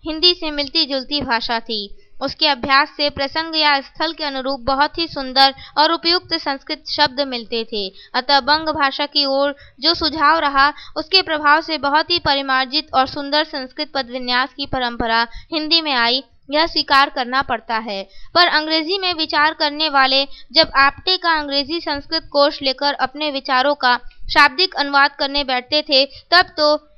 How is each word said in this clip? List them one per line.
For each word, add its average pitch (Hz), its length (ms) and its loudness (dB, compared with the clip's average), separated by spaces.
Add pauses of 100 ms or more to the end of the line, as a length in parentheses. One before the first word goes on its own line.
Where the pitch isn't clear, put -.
हिंदी 330 300 2
से 330 160 -6
मिलती 285 340 -4
जुलती 277 360 -4
भाषा 233 400 -2
थी। 214 360 -10 (240)
उसके 277 280 -2
अभ्यास 277 480 2
से 294 140 0
प्रसंग 311 460 -6
या 294 240 2
स्थल 320 320 -6
के 320 120 -10
अनुरूप 269 360 -4
बहुत 277 380 -2
ही 330 100 -4
सुंदर 269 460 2 (240)
और 320 140 4
उपयुक्त 339 420 -2
संस्कृत 302 560 -6
शब्द 294 300 0
मिलते 240 520 -4
थे। 202 200 -6 (220)
अतः 262 260 2
बंग 302 280 0
भाषा 285 380 -2
की 285 180 -2
ओर 277 320 0 (240)
जो 320 140 0
सुझाव 311 440 2
रहा, 285 340 2 (240)
उसके 359 260 0
प्रभाव 302 380 2
से 311 180 -6
बहुत 294 320 0
ही 349 80 0
परिमार्जित 277 760 -2
और 262 120 4
सुंदर 294 380 -2
संस्कृत 294 500 -8
पदविन्यास 247 640 -2
की 277 100 -6
परंपरा 233 600 -2 (260)
हिंदी 311 280 0
में 302 120 -2
आई, 247 320 0 (260)
यह 302 160 2
स्वीकार 294 440 2
करना 262 320 -2
पड़ता 226 340 -4
है। 208 320 -6 (260)
पर 349 120 8
अंग्रेजी 311 520 0
में 370 160 -2
विचार 311 400 0
करने 302 340 -2
वाले 269 380 4 (260)
जब 311 240 4
आपटे 277 400 2
का 339 160 0
अंग्रेजी 294 480 -2
संस्कृत 320 520 -6
कोश 294 300 2
लेकर 269 300 -2
अपने 294 380 -2
विचारों 269 440 0
का 247 260 2 (300)
शाब्दिक 302 440 4
अनुवाद 285 420 2
करने 285 280 -2
बैठते 254 380 -2
थे, 277 240 2
तब 349 400 2 (100)
तो 302 420 2